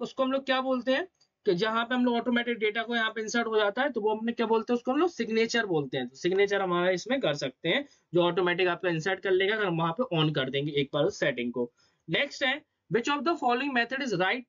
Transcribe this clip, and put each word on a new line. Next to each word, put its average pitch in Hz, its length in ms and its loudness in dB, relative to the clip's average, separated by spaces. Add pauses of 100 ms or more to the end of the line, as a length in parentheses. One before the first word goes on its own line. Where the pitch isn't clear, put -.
उसको 240 220 -4
हम 262 80 0
लोग 269 140 -2
क्या 262 160 0
बोलते 254 300 0
हैं, 311 160 0 (380)
कि 196 80 4
जहाँ 220 320 0
पे 240 100 -2
हम 247 100 2
लोग 240 100 2
ऑटोमेटिक 240 420 0
डेटा 214 260 -2
को 233 120 -4
यहाँ 226 140 0
पे 226 120 -6
इंसर्ट 226 260 -2
हो 220 100 0
जाता 208 240 2
है, 285 80 0
तो 240 120 -4
वो 220 140 2
हमने 226 160 -2
क्या 233 140 0
बोलते 226 280 2
हैं? 240 40 2
उसको 247 140 -2
हम 285 80 2
लोग 349 100 4
सिग्नेचर 226 560 0
बोलते 151 320 -2
हैं। 127 100 -2
तो 123 80 -16
सिग्नेचर 196 460 2
हमारा 180 280 2
इसमें 208 300 -2
कर 160 140 0
सकते 143 360 -6
हैं, 285 180 0 (260)
जो 175 100 6
ऑटोमेटिक 175 440 2
आपका 175 220 0
इंसर्ट 175 300 0
कर 196 120 -2
लेगा 190 240 4
अगर 214 100 0
हम 170 120 0
वहाँ 165 240 0
पे 180 160 0
on 156 180 2
कर 131 140 0
देंगे 143 220 -2
एक 143 220 0
बार 147 100 2
उस - 160 -2
सेटिंग 123 340 0
को। 120 200 -4 (360)
नेक्स्ट 262 340 -2
है 269 180 0 (320)
which 233 180 0
of 285 120 -2
the 339 100 0
following 262 400 0
method 247 300 -2
is 247 100 -2
right 190 360 0